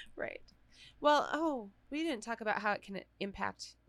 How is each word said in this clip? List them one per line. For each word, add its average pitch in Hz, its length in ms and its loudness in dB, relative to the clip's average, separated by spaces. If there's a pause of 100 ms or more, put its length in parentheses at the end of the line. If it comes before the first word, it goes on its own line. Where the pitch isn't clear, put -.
(160)
Right. - 260 -6 (600)
Well, 294 320 6
oh, 277 380 0 (180)
we 294 140 -2
didn't 262 200 0
talk 233 160 -6
about 214 220 0
how 208 100 4
it 202 100 0
can 196 200 -8 (180)
impact, - 560 -4 (140)